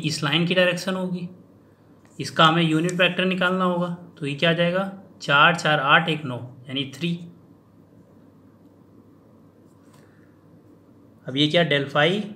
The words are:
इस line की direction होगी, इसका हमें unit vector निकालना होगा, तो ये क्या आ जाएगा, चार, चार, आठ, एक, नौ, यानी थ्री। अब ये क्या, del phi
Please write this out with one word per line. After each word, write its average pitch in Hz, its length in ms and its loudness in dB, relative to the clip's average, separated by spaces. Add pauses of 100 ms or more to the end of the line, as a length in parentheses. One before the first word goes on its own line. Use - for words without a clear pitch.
इस - 180 -6
line 160 220 0
की 180 80 0
direction 180 400 0
होगी, 180 340 -6 (920)
इसका - 260 2
हमें 160 180 4
unit 160 320 0
vector 180 300 0
निकालना 185 400 0
होगा, 175 240 -2 (300)
तो 151 80 -8
ये 143 80 -4
क्या 165 160 2
आ - 40 4
जाएगा, 175 360 -2 (320)
चार, 151 340 4
चार, 151 240 0
आठ, 160 280 4
एक, 151 160 -4
नौ, 127 120 -8 (320)
यानी 131 260 -8
थ्री। 175 200 -4 (4000)
अब 131 100 -6
ये 147 120 2
क्या, 170 160 4
del 143 240 0
phi 151 200 2 (260)